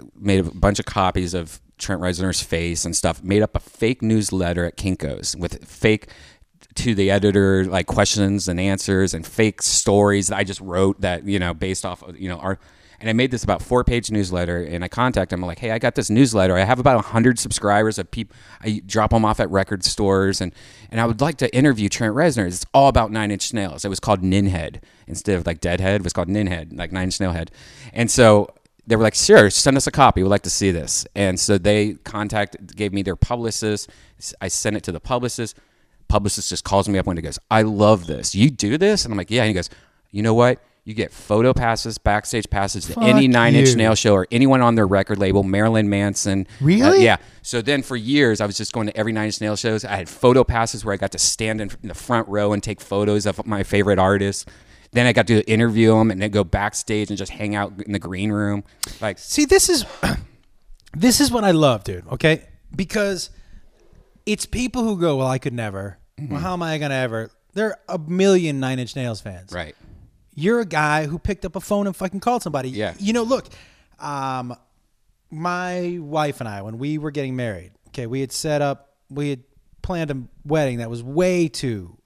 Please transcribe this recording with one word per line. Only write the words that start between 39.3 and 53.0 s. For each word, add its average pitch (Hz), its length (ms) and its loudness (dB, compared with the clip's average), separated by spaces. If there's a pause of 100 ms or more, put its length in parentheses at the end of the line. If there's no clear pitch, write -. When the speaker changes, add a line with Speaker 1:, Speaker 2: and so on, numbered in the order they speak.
Speaker 1:
And 110 60 2
he 104 60 0
goes, 87 140 -4 (440)
"You 101 100 -4
know 110 100 2
what? 123 300 2 (220)
You 107 100 -12
get 107 180 -6
photo 113 400 2
passes, 113 460 -2
backstage 104 500 -2
passes 98 380 0
to - 140 -6
any 135 260 6
Speaker 2:
Fuck 127 60 6
Speaker 1:
Nine 117 240 6
Inch 135 140 8
Speaker 2:
you. 123 60 4
Speaker 1:
Nail 110 200 4
show 107 180 4
or 92 160 2
anyone 131 320 4
on 117 140 4
their 107 100 4
record 98 320 2
label, 98 240 4
Marilyn 104 480 2
Manson." 101 580 -2
Uh, - 160 -6
Speaker 2:
Really? 269 380 6
Speaker 1:
yeah. - 140 6 (260)
So - 180 -4
then 135 220 0
for 123 140 -6
years, 117 440 2
I 107 60 0
was 101 100 -4
just - 160 -8
going 113 140 -4
to 104 100 -8
every 110 160 -2
Nine 107 140 -2
Inch 104 140 -6
Nail 107 160 -4
shows. 110 280 -2
I 101 120 -6
had 90 120 -6
photo 127 360 4
passes 113 400 -4
where 104 100 -4
I - 20 -6
got 98 140 -4
to 87 80 -14
stand 110 420 -2
in, 101 120 -8 (100)
in 107 60 -12
the 85 60 -10
front 117 340 -2
row 104 240 0
and 101 100 -2
take 104 180 -8
photos 104 460 0